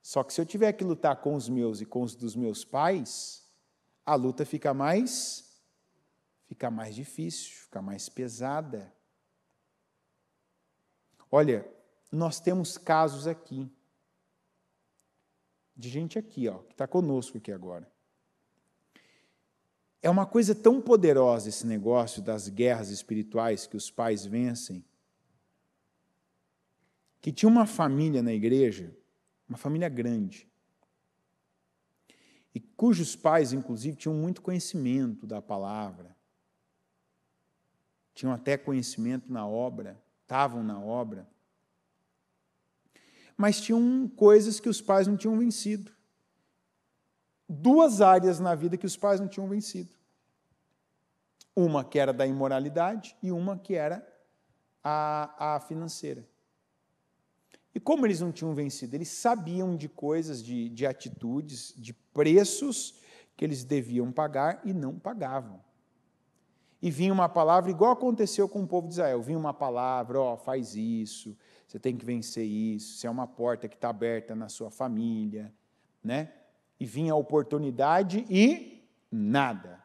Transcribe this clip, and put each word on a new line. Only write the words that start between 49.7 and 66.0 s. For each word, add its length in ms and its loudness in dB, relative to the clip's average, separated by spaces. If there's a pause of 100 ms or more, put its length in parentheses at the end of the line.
Uma 280 4
que 160 0
era 140 4
da 120 2
imoralidade 960 -2
e 100 -4
uma 260 -4
que 180 -6
era 320 -4 (760)
a, 720 -2
a 40 -2
financeira. 680 -10 (1500)
E 40 -4
como 260 2
eles 160 2
não 100 -2
tinham 220 -6
vencido, 420 -6
eles 140 -8
sabiam 640 -2
de 140 -8
coisas, 540 -4
de, 260 -6
de 160 -6
atitudes, 880 -8
de 180 -18
preços 1080 2 (360)
que 80 -4
eles 200 -4
deviam 480 -2
pagar 520 -2
e 100 -4
não 260 -6
pagavam. 600 -8 (1200)